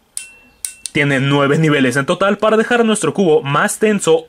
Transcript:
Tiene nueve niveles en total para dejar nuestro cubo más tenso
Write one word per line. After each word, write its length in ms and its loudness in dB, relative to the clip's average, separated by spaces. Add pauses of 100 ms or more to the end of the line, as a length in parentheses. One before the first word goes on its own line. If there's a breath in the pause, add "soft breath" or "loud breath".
(920)
Tiene 280 0
nueve 380 2
niveles 380 2
en 100 -2
total 320 0
para 180 2
dejar 260 0
nuestro 300 -2
cubo 300 2
más 360 -2
tenso 500 0